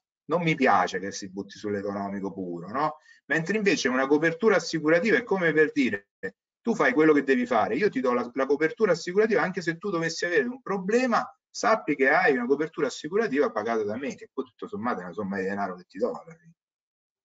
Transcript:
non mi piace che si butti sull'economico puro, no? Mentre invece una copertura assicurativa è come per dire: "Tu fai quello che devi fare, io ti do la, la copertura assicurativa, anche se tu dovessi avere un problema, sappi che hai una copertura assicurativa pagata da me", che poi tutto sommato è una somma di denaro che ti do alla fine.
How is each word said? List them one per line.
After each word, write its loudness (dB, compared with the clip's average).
non 0
mi 0
piace 2
che -6
si -12
butti -12
sull'economico -6
puro, -10
no? -4
Mentre -2
invece 2
una 0
copertura 4
assicurativa 2
è 0
come 0
per 4
dire: -2
"Tu 0
fai 2
quello 6
che 4
devi 2
fare, 2
io 0
ti -4
do 2
la, -2
la -2
copertura 0
assicurativa, 0
anche -4
se -4
tu -8
dovessi -4
avere 2
un -10
problema, 0
sappi 0
che 2
hai 4
una -2
copertura 0
assicurativa -2
pagata -2
da -4
me", -6
che -18
poi -8
tutto -14
sommato -6
è -10
una -12
somma -6
di -4
denaro -4
che -20
ti -18
do -6
alla -12
fine. -20